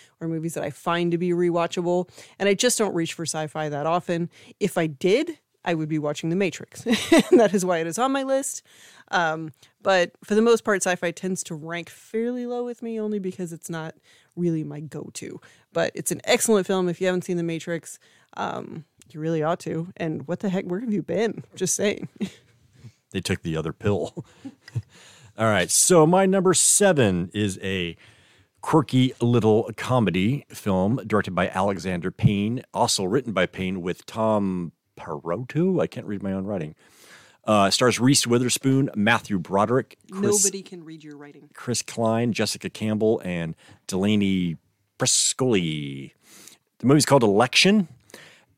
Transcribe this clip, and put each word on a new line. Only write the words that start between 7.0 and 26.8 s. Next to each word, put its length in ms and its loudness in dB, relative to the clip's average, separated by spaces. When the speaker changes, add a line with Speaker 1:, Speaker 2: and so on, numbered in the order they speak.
Speaker 1:
And 100 10
that 120 6
is 120 0
why 140 0
it 100 -2
is 100 -6
on 140 2
my 100 0
list. 400 -2
Um, 420 -2
but 300 4
for 140 0
the 60 6
most 220 4
part, 180 0
sci-fi 280 0
tends 340 -6
to 100 -10
rank 360 -10
fairly 560 -6
low 180 -6
with 180 -10
me 180 -6
only 180 -2
because 340 -8
it's 160 -16
not 280 -10
really 260 0
my 160 -10
go-to. 640 -14
But 220 0
it's 180 -6
an 100 -6
excellent 460 2
film. 200 0
If 120 -6
you 80 0
haven't 140 -2
seen 140 -4
The 60 -2
Matrix, 560 -8
um, 480 -8
you 100 -14
really 220 -2
ought 180 0
to. 360 -6
And 300 -6
what 140 -6
the 80 -2
heck, 160 -2
where 160 -4
have 120 -4
you 100 -2
been? 420 -4
Just 200 -2
saying. 340 -4
<laughs> 100 -6
Speaker 2:
They 80 -4
took 220 -4
the 140 -4
other 160 -4
pill. 520 -4
<laughs> 600 -16
All 80 2
right, 240 2
so 360 6
my 200 4
number 280 4
seven 800 4